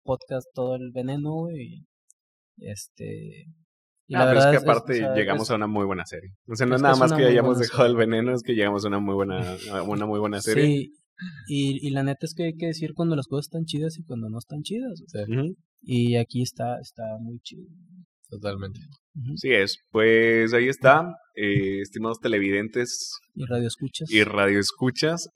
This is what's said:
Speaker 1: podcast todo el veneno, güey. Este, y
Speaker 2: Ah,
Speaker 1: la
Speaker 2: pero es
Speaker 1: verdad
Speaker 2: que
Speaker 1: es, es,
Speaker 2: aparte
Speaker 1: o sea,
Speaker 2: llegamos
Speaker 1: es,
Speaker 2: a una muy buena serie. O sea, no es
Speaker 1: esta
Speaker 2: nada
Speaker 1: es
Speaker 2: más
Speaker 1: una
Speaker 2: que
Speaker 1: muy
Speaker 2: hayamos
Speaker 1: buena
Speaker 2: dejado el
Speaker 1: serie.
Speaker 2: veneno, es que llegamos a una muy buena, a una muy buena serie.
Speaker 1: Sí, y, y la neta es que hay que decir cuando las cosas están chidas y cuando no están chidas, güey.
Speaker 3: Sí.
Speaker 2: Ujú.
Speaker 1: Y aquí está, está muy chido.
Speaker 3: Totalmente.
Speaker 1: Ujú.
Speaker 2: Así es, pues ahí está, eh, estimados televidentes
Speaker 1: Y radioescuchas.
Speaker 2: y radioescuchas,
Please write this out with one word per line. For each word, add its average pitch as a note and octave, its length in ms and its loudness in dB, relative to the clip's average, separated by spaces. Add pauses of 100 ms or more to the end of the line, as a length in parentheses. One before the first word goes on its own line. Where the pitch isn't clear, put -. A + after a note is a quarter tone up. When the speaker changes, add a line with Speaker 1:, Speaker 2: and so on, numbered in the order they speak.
Speaker 1:
podcast C3 520 -6
todo B2+ 220 -2
el B2+ 160 -10
veneno, C#3 400 -4
güey. D#3+ 520 -10 (720)
Este, G#2 880 -14 (640)
y C#3 80 -10
Speaker 2:
Ah, B2+ 80 6
Speaker 1:
la - 20 6
Speaker 2:
pero B2+ 140 6
es C3+ 60 8
Speaker 1:
verdad C#3+ 40 8
Speaker 2:
que D3 60 6
Speaker 1:
es, C3 80 2
es, - 40 4
Speaker 2:
aparte A#2 240 2
Speaker 1:
o B2 40 2
sea, A2 180 0
Speaker 2:
llegamos G2+ 300 0
Speaker 1:
es, G#2+ 80 -6
Speaker 2:
a - 20 2
una G#2+ 140 -2
muy G#2 180 0
buena F#2 180 -4
serie. F#2+ 260 -14 (180)
O A2+ 80 -8
sea, B2+ 100 2
no B2+ 80 2
es B2+ 60 2
Speaker 1:
esta - 20 2
Speaker 2:
nada C3+ 120 8
Speaker 1:
es C3 60 4
Speaker 2:
más B2+ 120 6
Speaker 1:
una D#3 60 0
Speaker 2:
que C#3+ 40 4
Speaker 1:
muy B2 100 8
Speaker 2:
hayamos A#2+ 260 4
Speaker 1:
buena - 100 0
Speaker 2:
dejado A#2+ 180 6
el A#2+ 60 4
Speaker 1:
serie. A2+ 140 4
Speaker 2:
veneno, A2+ 280 0
es A#2+ 80 -4
que B2 120 -2
llegamos G2+ 300 0
a G#2+ 40 -2
una G2+ 100 0
muy G2+ 160 -2
buena, F#2 420 -2 (160)
a F#2+ 100 -4
una G#2 240 -2
muy G#2 120 -2
buena G#2 220 -2
serie. A2 260 2
Speaker 1:
Sí, C#3+ 260 0 (540)
y, C#3 400 -2
y C#3+ 40 -4
la C#3 120 -2
neta C#3 240 -4
es D#3+ 80 -12
que F3 120 -6
hay D#3+ 100 -6
que E3 100 -6
decir D#3+ 260 -6
cuando E3 220 -2
las C#3+ 140 -6
cosas C#3+ 180 -6
están E3 200 -8
chidas D#3+ 340 -6
y - 20 -14
cuando A2+ 260 -10
no A2 100 -8
están D3+ 240 -12
chidas, A3 380 -10 (140)
güey. G#2 120 -6
Speaker 3:
Sí. A2 60 -6
Speaker 2:
Ujú. C#3+ 220 -2 (280)
Speaker 1:
Y A#2+ 340 0
aquí A#2+ 260 -2
está, B2 380 -6
está A#2 240 -14 (160)
muy A#2 180 -12
chido. - 240 -20 (640)
Speaker 3:
Totalmente. G2 520 -8 (340)
Speaker 1:
Ujú. C3 200 -8
Speaker 2:
Así C3+ 180 -2
es, G2+ 260 2 (120)
pues A2+ 640 4
ahí B2 140 4
está, C3+ 340 6 (320)
eh, G2+ 460 0
estimados A2 400 -6
televidentes A2 880 -2 (240)
Speaker 1:
Y C3+ 100 -8
radioescuchas. B2 680 -6
Speaker 2:
y G#2+ 140 6
radioescuchas, G2+ 1120 0